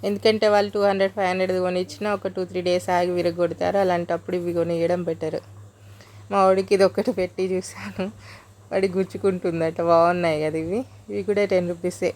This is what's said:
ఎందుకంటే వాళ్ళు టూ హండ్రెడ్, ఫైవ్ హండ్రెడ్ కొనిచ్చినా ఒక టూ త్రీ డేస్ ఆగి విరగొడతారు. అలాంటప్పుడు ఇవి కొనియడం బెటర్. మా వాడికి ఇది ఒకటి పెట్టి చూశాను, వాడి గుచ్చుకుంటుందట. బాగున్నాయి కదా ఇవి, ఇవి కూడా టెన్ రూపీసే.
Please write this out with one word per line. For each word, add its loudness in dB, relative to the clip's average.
ఎందుకంటే 2
వాళ్ళు 2
టూ 0
హండ్రెడ్, 2
ఫైవ్ 0
హండ్రెడ్ 0
కొనిచ్చినా -4
ఒక -6
టూ -4
త్రీ -4
డేస్ 0
ఆగి 0
విరగొడతారు. 0
అలాంటప్పుడు -2
ఇవి -4
కొనియడం 0
బెటర్. -4
మా 2
వాడికి 4
ఇది 6
ఒకటి 0
పెట్టి -2
చూశాను, -6
వాడి 2
గుచ్చుకుంటుందట. -2
బాగున్నాయి 4
కదా -2
ఇవి, -4
ఇవి -4
కూడా 2
టెన్ 2
రూపీసే. -6